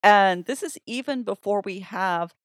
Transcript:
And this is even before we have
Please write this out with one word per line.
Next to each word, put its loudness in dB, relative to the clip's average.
And 6
this -6
is -10
even -6
before -4
we -8
have -4